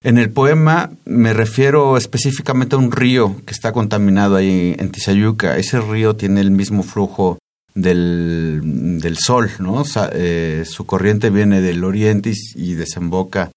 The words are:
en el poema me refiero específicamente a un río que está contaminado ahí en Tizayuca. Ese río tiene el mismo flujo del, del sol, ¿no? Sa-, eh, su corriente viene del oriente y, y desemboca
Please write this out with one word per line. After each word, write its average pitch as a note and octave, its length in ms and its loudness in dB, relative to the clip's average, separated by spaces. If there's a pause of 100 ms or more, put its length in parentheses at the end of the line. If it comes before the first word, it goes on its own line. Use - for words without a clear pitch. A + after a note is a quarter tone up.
en A#2+ 120 4
el A2+ 140 2
poema D#3 600 2 (140)
me A2+ 280 2
refiero C3+ 600 2
específicamente C3 800 -2
a - 20 2
un B2+ 140 2
río A#2 540 2
que - 80 -12
está - 180 -4
contaminado G2+ 640 2
ahí F#2 420 2
en G2+ 140 -6
Tizayuca. G2+ 680 0
Ese G2+ 220 -2
río G#2+ 380 0
tiene G2 240 0
el G2 100 2
mismo G2 320 0
flujo F#2+ 540 -2 (360)
del, E2+ 840 0 (400)
del E2 180 -4
sol, A#2+ 320 0 (100)
¿no? G2+ 260 -2
Sa-, G#2+ 260 -4
eh, E2 580 -2
su - 160 -12
corriente G#2 440 0
viene G2+ 320 2
del F2 240 -2
oriente G#2+ 480 0 (220)
y, F2 160 -6
y - 20 -4
desemboca F2 840 -4